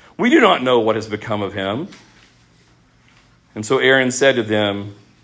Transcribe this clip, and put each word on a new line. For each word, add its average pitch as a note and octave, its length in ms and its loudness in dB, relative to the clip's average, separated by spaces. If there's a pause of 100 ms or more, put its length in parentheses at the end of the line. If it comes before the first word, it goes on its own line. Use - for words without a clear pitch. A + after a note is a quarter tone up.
(160)
we A3 140 0
do D#4 100 4
not F#3+ 220 4
know B2+ 180 2
what A2 160 0
has G#2 120 -8
become G#2 340 -6
of F#2+ 120 -6
him.' G2+ 340 -6 (1700)
And A2 100 -10
so C3 140 0
Aaron B2+ 320 4
said C3+ 240 2
to A#2 80 0
them, G#2 520 -4 (280)